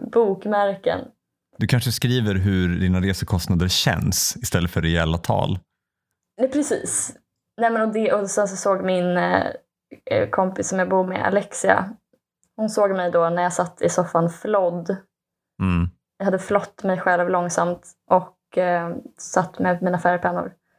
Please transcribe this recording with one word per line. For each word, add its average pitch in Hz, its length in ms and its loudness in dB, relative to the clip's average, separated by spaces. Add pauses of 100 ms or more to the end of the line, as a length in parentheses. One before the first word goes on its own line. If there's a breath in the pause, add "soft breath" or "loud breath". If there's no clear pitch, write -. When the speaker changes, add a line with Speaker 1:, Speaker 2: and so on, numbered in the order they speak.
(120)
Speaker 1:
bokmärken. 202 880 0 (580)
Speaker 2:
Du 110 100 0
kanske 120 240 0
skriver 120 440 0
hur 92 440 2
dina 92 220 2
resekostnader 90 680 0
känns - 760 0
istället 87 300 -2
för 82 100 -2
rejäla 82 360 2
tal. 98 420 -2 (800)
Speaker 1:
Nej, 262 100 2
precis. - 600 -4 (480)
Nej, 233 100 4
men 220 100 0
och 220 120 0
det, 220 200 0
och 202 160 0
sen 208 180 2
så 190 80 -6
såg 190 280 0
min, 180 340 0
eh, 180 280 2 (680)
eh, - 180 2
kompis 190 400 -2
som 190 100 -2
jag 185 100 0
bor 185 180 4
med, 185 200 -2
Alexia, 196 600 0 (680)
hon 220 140 -4
såg 208 260 2
mig 180 160 -2
då 170 180 4
när 175 140 0
jag 175 100 0
satt - 280 -4
i 170 80 2
soffan 170 400 2
flodd. 175 600 -2 (720)
Speaker 2:
Mm. 87 280 2 (280)
Speaker 1:
Jag 196 80 -4
hade 190 140 0
flott - 440 -2
mig 185 160 0
själv 180 300 2
långsamt 175 580 -2 (240)
och, - 460 0
eh, 175 380 0 (220)
satt - 420 -2
med 180 220 0
mina 180 180 0
färgpennor. 175 520 0 (280)